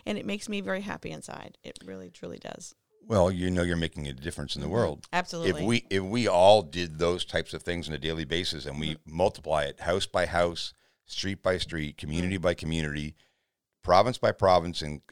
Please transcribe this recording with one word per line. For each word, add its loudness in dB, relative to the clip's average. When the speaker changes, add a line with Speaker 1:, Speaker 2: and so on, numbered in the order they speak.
Speaker 1:
And -4
it -8
makes -6
me -4
very -4
happy -8
inside. -14
It -14
really, -14
truly -14
does. -14
Speaker 2:
Well, 6
you 0
know 2
you're 0
making -4
a -8
difference -8
in -6
the -4
Speaker 1:
Mm-hmm. -2
Speaker 2:
world. -2
Speaker 1:
Absolutely. -2
Speaker 2:
If -2
we, 2
if 0
we 0
all 10
did -6
those 2
types -4
of -10
things -4
on -6
a -6
daily -4
basis -4
and -8
we -4
Speaker 1:
Mm-hmm. -14
Speaker 2:
multiply 2
it -6
house 0
by 0
house, 0
street -6
by 0
street, -6
community -2
Speaker 1:
Mm-hmm. -4
Speaker 2:
by 2
community, -4
province 6
by 2
province, 4
and, -8